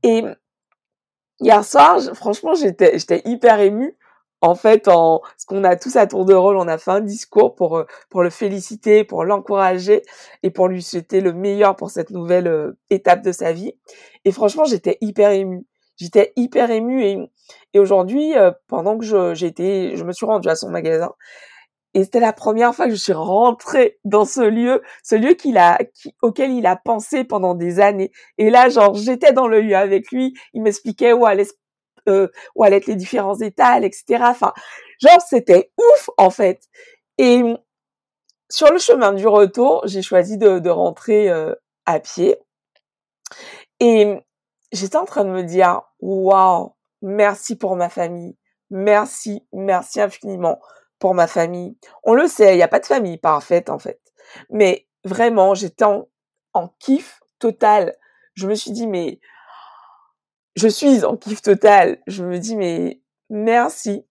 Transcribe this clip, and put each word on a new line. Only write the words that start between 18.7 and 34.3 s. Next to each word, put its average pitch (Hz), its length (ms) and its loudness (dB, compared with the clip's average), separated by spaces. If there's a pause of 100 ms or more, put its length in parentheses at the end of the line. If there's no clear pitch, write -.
que 226 80 -10
je, 185 280 -2
j'étais, 180 640 -6
je 170 100 -10
me 180 80 -10
suis 214 120 -10
rendue 208 240 -2
à 160 60 0
son - 140 -12
magasin, 165 440 -4 (840)
et 196 80 2
c'était 226 160 -2
la 226 140 2
première 226 420 -2
fois 349 100 -2
que 240 60 0
je 202 100 -6
suis 196 120 -4
rentrée 226 920 0
dans 208 180 2
ce 254 180 -4
lieu, 233 420 0 (200)
ce - 120 -2
lieu 247 180 2
qu'il 262 240 0
a, 175 220 4 (160)
qui, - 260 -20
auquel 262 300 -2
il 247 160 -2
a 180 80 2
pensé 233 480 -6
pendant 185 320 -4
des 175 240 -6
années. 202 320 0 (260)
Et 214 140 2
là, 247 180 6
genre, 202 240 4
j'étais 247 400 2
dans 254 140 0
le 220 120 2
lieu 214 160 0
avec 196 360 -2
lui, 262 240 -6 (180)
il 226 80 -8
m'expliquait 220 520 0
où 240 120 4
allait 202 200 2
se, 202 80 -20 (540)
euh, 196 200 2 (260)
où 233 100 0
allaient 202 140 6
être 196 80 -2
les 220 100 -4
différents 196 440 -6
étals, 240 440 0
et 196 80 -4
cetera. 240 380 -2
Enfin, 247 240 -2 (480)